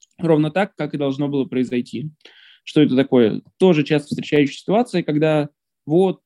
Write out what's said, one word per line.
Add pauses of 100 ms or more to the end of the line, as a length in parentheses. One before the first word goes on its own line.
(200)
Ровно
так,
как
и
должно
было
произойти. (540)
Что
это
такое? (180)
Тоже
часто
встречающаяся
ситуация,
когда (380)
вот,